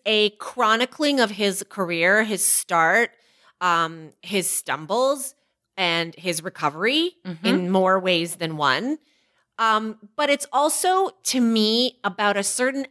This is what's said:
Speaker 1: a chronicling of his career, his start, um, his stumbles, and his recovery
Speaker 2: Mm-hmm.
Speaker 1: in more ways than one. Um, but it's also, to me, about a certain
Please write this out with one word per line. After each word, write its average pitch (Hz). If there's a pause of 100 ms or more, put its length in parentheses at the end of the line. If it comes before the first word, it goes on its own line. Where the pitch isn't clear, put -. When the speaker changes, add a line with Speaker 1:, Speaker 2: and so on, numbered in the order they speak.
Speaker 1:
a 214
chronicling 247
of 214
his 202
career, 180
his 220
start, 180 (500)
um, 165 (120)
his 185
stumbles, 233 (420)
and 170
his 165
recovery 190 (120)
Speaker 2:
Mm-hmm. 175
Speaker 1:
in 180
more 190
ways 170
than 160
one. 151 (600)
Um, 220 (180)
but 294
it's -
also, 359 (140)
to 254
me, 226
about 202
a 196
certain 254